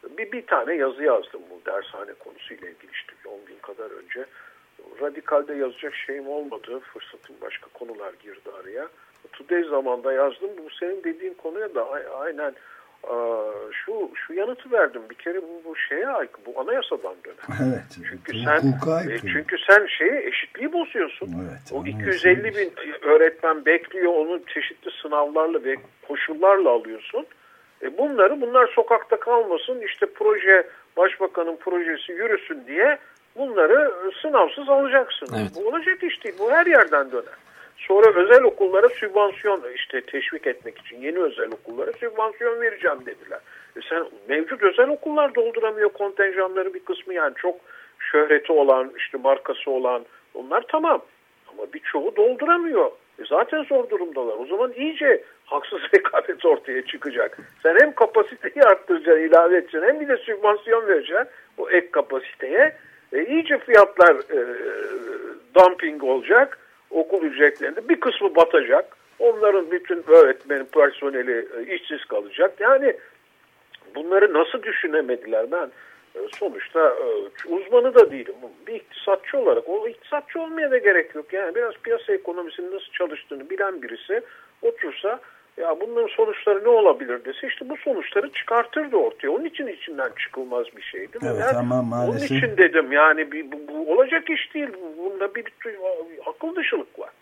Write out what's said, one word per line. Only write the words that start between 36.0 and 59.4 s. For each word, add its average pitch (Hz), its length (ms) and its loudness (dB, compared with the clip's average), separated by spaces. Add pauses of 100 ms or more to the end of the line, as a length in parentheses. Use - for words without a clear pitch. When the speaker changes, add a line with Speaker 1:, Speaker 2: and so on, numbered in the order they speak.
Speaker 1:
işte, 226 360 -8
bu 226 120 0
her 339 140 4
yerden 156 460 4
döner. 120 220 -8 (440)
Sonra 208 380 6
özel 226 280 8
okullara 202 460 4
sübvansiyon, 202 720 0 (140)
işte - 260 -6
teşvik - 460 -8
etmek - 300 -8
için 120 240 -20
yeni 160 180 -6
özel 120 320 -2
okullara 117 420 -8
sübvansiyon 233 680 -4
vereceğim 180 440 -2
dediler. - 340 -14 (380)
E - 20 -14 (100)
sen 160 160 -4 (220)
mevcut 165 360 -4
özel 240 260 4
okullar 294 460 -2
dolduramıyor 220 540 0
kontenjanları 190 840 -2
bir 185 120 -12
kısmı 185 280 -10
yani 156 240 -2
çok 180 180 -4 (440)
şöhreti 151 520 2
olan, 135 460 4
işte - 200 -8
markası 135 540 -2
olan 123 340 -2 (280)
onlar 131 340 -4
tamam. 311 340 0 (520)
Ama - 200 -12
birçoğu 196 420 -6
dolduramıyor. 254 760 2 (280)
E 110 100 -16
zaten 240 340 0
zor 254 260 0
durumdalar. 143 500 -4
O 127 60 -8
zaman 226 320 -4
iyice 294 460 0 (220)
haksız - 420 -6
<laughs> - 60 2
rekabet 175 520 2
ortaya 131 400 0
çıkacak. 123 520 -6 (260)
Sen 160 180 4
hem 294 140 6
kapasiteyi 220 680 2
arttıracaksın, 165 600 4
ilave 170 340 6